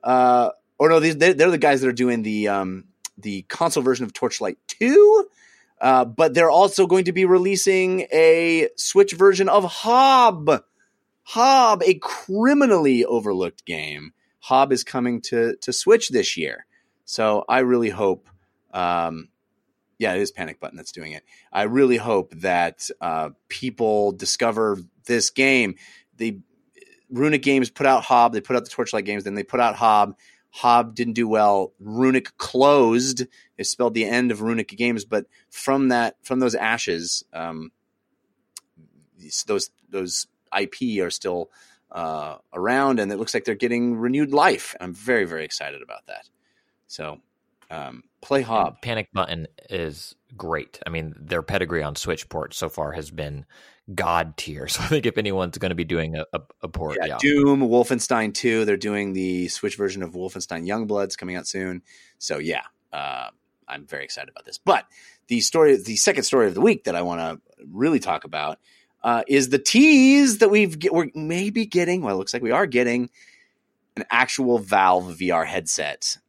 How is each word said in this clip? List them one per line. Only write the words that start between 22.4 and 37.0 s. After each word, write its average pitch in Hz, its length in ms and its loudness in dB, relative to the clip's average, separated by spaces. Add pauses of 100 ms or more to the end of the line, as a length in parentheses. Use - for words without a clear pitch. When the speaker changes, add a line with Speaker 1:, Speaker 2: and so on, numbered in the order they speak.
Speaker 1:
uh, 78 300 -6 (180)
people 107 640 -2
discover 104 680 -2 (260)
this 120 240 0
game. 131 460 0 (400)
The 110 240 -6 (720)
Runic 135 340 0
games 135 260 2
put - 160 -6
out 131 180 4
Hob, 120 280 4
they 107 100 -4
put 127 140 -4
out 117 80 0
the - 80 -18
Torchlight 110 340 -4
games, 104 200 -6
then 101 100 -8
they 101 80 -6
put 120 160 -4
out 117 160 2
Hob. 107 400 2 (400)
Hob 120 400 2
didn't 117 200 -4
do 117 120 0
well. 104 520 2
Runic 123 580 -2
closed. 127 880 2 (320)
It 101 80 -8
spelled 117 280 -2
the 113 120 -2
end 120 260 0
of 104 100 -6
Runic 113 280 -4
Games, 113 340 -4
but 107 220 -4 (240)
from 135 400 -2
that, 120 340 0
from 131 160 -4
those 120 160 0
ashes, 90 800 -4